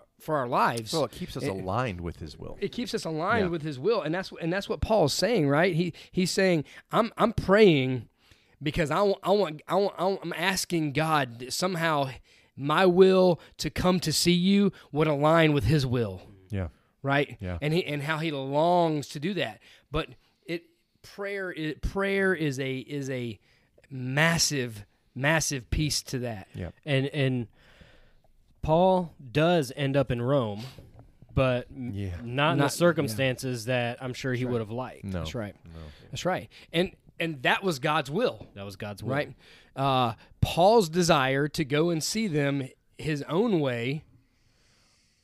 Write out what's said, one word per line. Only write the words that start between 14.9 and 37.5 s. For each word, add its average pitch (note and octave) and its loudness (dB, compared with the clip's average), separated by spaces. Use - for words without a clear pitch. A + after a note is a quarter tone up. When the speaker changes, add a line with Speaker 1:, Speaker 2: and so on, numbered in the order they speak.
Speaker 1:
would D3+ 2
align D#3 4
with C#3+ 2
his C3+ 4
will. A2+ -2
Speaker 2:
Yeah. F#2+ -4
Speaker 1:
Right? C#3 0
Speaker 2:
Yeah. F2+ -6
Speaker 1:
And D3+ -2
he, F3 0
and C#3+ -6
how D#3 -2
he D#3+ -4
longs D3+ 0
to D3+ -12
do F3+ -4
that. B2 -6
But D3 -4
it, E3+ -8
prayer G3 -10
i-, D#3 -6
prayer G3 0
is C#3+ -2
a, C3 -4
is C#3 -6
a A#2+ -6
massive, C3 0
massive C#3+ -2
piece D#3 -2
to C3 -6
that. A2 -8
Speaker 2:
Yeah. F#2 -8
Speaker 3:
And, C3+ 0
and C3 -2
Paul F3+ 2
does D#3 2
end C#3 -2
up C#3 2
in A#2+ -2
Rome, A#2+ 0
but B2+ 2
m-, B2 -8
Speaker 2:
Yeah. G2 -6
Speaker 3:
not - -12
in A#2+ -8
Speaker 1:
Not, D#3 2
Speaker 3:
the C#3+ 2
Speaker 1:
yeah. - 2
Speaker 3:
circumstances C3 0
that A#2+ -2
I'm B2+ -8
sure B2+ -4
he A#2+ -2
Speaker 1:
That's B2+ -2
right. B2 -2
Speaker 3:
would A#2+ 0
have G#2+ -6
liked. A#2 -10
Speaker 2:
No. G2 -6
Speaker 1:
That's D#2+ -6
right. G2+ -8
Speaker 2:
No. E2 -18
Speaker 1:
That's - -10
right. E3+ -4
And, F3 0
and D#3+ -4
that F#3+ 2